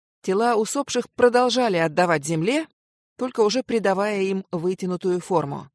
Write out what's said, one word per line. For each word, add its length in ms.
тела 320
усопших 640
продолжали 600
отдавать 460
земле, 440
только 220
уже 240
придавая 560
им 320
вытянутую 640
форму. 560